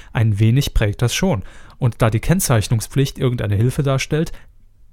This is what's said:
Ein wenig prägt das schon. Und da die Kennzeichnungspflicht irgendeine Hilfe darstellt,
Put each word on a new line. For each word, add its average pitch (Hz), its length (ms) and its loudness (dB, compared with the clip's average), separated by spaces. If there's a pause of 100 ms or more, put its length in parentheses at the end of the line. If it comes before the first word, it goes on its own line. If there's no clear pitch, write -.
(120)
Ein 110 280 2
wenig 117 340 2
prägt 104 260 0
das 120 140 0
schon. 156 300 0 (340)
Und 120 240 -2
da 117 80 4
die 110 80 0
Kennzeichnungspflicht 135 1040 0
irgendeine 120 340 -2
Hilfe 123 300 0
darstellt, 139 480 -2 (600)